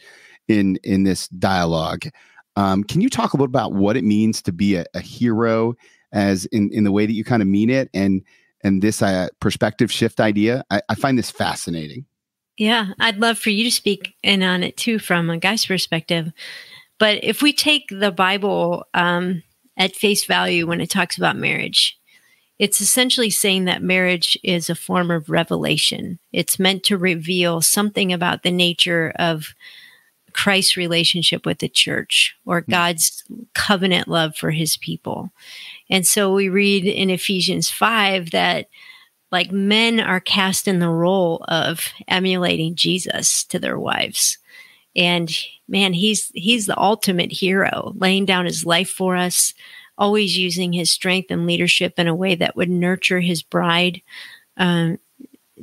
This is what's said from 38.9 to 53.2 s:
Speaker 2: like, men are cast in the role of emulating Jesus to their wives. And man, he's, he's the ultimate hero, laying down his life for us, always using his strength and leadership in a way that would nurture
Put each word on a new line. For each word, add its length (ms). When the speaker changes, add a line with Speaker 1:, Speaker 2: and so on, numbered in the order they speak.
Speaker 2:
like, 180
men 480
are 220
cast 480
in 100
the 120
role 580
of 400
emulating 680
Jesus 680
to 140
their 200
wives. 580
And 400
man, 280
he's, 400
he's 320
the 120
ultimate 540
hero, 640
laying 300
down 180
his 220
life 240
for 260
us, 380
always 400
using 380
his 160
strength 400
and 160
leadership 520
in 100
a 60
way 200
that 220
would 120
nurture 520